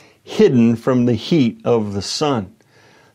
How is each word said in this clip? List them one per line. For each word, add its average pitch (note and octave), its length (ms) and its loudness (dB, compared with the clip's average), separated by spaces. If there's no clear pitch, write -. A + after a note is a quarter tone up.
hidden B2 520 2
from B2 300 0
the A#2+ 80 2
heat B2 500 -2
of A2 300 -2
the G2 80 -6
sun. B2 520 -4